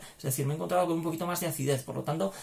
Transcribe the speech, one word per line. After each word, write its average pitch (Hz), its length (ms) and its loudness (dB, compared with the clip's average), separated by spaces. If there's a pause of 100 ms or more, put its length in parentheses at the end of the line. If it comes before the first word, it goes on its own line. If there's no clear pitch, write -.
(180)
Es - 60 -10
decir, 135 200 0
me 143 80 0
he 156 40 -2
encontrado 180 300 2
con 165 100 2
un 165 60 0
poquito 165 240 -2
más 175 140 -2
de 170 60 0
acidez, 135 360 2
por 127 120 -8
lo 131 80 -2
tanto, 170 300 0 (100)